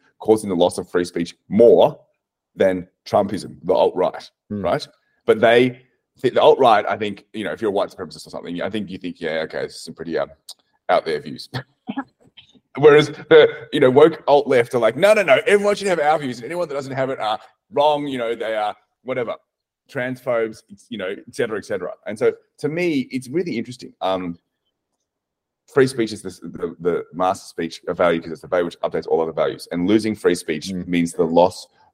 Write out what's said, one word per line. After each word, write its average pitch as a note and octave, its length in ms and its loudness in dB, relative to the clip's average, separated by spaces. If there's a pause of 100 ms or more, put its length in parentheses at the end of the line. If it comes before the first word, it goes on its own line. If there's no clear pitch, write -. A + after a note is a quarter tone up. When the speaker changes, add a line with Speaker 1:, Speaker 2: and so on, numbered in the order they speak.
(180)
Speaker 1:
causing G#2+ 320 0
the F#2 60 -2
loss F2 240 2
of F2+ 100 -12
free F2 160 -2
speech F2 300 -8 (120)
more A2 520 6 (560)
than F#2 320 0 (180)
Trumpism, G2+ 580 -2
the F2 100 0
alt-right, - 560 0 (200)
Speaker 2:
Hmm. G#2 140 -8
Speaker 1:
right? F#2+ 240 -4 (380)
But A2 140 2
they, A#2+ 460 4 (360)
the, B2 100 0
the A#2 100 2
alt-right, A#2 440 4
I G2 120 -4
think, G#2 360 -8
you G#2+ 100 -8
know, E2 80 -6
if F2 100 -8
you're G#2+ 80 0
a F#2 40 -4
white F#2 160 -2
supremacist E2 380 -14
or - 40 -20
something, E2 300 -10
I F2+ 80 -6
think G2+ 200 -8
you F#2 80 -12
think, F2 240 -12
"Yeah, D#2+ 240 -4
okay, D2+ 180 -8
this C#2+ 120 -12
is - 80 -18
some D#2+ 100 -18
pretty, D#2+ 240 -8
um, C#2+ 140 -4 (580)
out E2+ 160 0
there D#2 140 -4
views." - 340 -14
<laughs> B2+ 60 -10 (1160)
Whereas D3 320 6
the, - 640 4
you D3+ 60 0
know, C3 100 6
woke D3+ 380 6
alt-left C3 460 2
are B2 60 0
like, A2+ 160 2
"No, G3 180 4
no, G#3+ 100 4
no, D3+ 240 4
everyone G3+ 280 2
should G3 120 -6
have E3+ 120 0
our D3+ 200 2
views, B2 180 -8
and A#2 80 -14
anyone E3+ 240 -6
that C#3 60 -8
doesn't C3+ 180 -8
have C3 160 -2
it C3 100 -6
are G#2+ 200 -2 (320)
wrong, D3 360 0
you C3 100 -6
know, A#2 180 -4
they A2 200 -4
are G#2+ 200 -2 (280)
whatever, A#2 320 -6 (560)
transphobes, B2 720 -4 (260)
you A#2 80 -10
know, F#2 120 -6
et - 260 -14
cetera, A2 220 -8
et F2+ 80 -10
cetera" F#2 260 -8 (140)
And G#2+ 120 -10
so A2+ 160 0 (260)
to D3 100 -6
me, D#3+ 420 -2
it's B2+ 160 -8
really D3+ 300 -6
interesting. A#2+ 440 -12
Um, F#2 360 -4 (1400)
free C3+ 140 4
speech A#2 260 -4
is G2 80 -14
this, F#2 180 -14
the, E2+ 400 -10
the E2 340 -2
master F#2 340 -2
speech - 400 -8
of F2 100 -6
value E2+ 240 2
'cause D#2+ 100 -14
it's D#2 100 -14
the D#2 60 -20
value F2+ 180 0
which - 160 -10
updates E2 260 -4
all D#2+ 140 0
other D#2+ 100 -2
values. C#2+ 400 -4
And F2 160 -2
losing G#2+ 280 0
free F2+ 200 0
speech D#2+ 340 -8
Speaker 2:
Mm. F2+ 180 -10
Speaker 1:
means E2+ 260 -2
the E2+ 120 0
loss E2+ 420 0 (260)